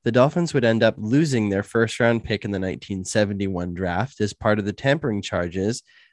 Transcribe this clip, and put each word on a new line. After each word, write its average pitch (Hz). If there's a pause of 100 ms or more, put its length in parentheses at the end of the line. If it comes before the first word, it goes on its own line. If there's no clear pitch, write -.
the 117
Dolphins 147
would 135
end 113
up 110
losing 117
their 98
first 113
round 117
pick 107
in 101
the 98
nineteen 92
seventy-one 98
draft 90
as 104
part 107
of 101
the 101
tampering 135
charges 95 (320)